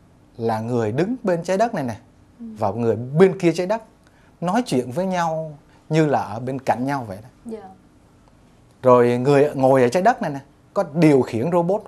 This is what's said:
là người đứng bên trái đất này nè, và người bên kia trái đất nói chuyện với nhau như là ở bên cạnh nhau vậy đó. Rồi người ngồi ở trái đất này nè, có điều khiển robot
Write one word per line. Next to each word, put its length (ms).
là 220
người 320
đứng 320
bên 200
trái 140
đất 160
này 100
nè, 120
và 320
người 240
bên 440
kia 120
trái 160
đất 160
nói 200
chuyện 300
với 140
nhau 520
như 160
là 140
ở 200
bên 200
cạnh 260
nhau 220
vậy 100
đó. 120
Rồi 340
người 380
ngồi 280
ở 60
trái 140
đất 180
này 100
nè, 80
có 100
điều 280
khiển 300
robot 360